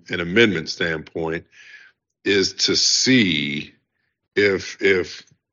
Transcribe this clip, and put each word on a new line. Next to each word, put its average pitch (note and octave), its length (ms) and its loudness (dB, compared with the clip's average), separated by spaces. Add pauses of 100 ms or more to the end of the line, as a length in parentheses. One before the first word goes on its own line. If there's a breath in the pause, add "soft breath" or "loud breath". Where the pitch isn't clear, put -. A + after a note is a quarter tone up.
an F2+ 100 -4
amendment F2 500 2
standpoint E2 760 -6 (800 loud breath)
is F#2+ 300 2
to - 220 -2
see D#2+ 960 0 (640)
if, G2 460 0
if F#2+ 420 0 (300)